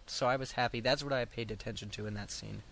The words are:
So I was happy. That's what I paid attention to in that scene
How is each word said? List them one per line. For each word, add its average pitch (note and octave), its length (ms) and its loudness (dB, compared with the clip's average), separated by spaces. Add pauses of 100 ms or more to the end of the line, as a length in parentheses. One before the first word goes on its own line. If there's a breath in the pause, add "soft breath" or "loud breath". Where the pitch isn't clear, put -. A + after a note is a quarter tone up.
So - 220 2
I B2+ 80 6
was C3 160 -4
happy. B2 280 2
That's C3 220 4
what C#3+ 100 -2
I B2+ 120 4
paid A#2 260 -4
attention G#2+ 400 -6
to G#2+ 160 -6
in G#2 80 -2
that G#2 160 -4
scene G#2+ 420 -8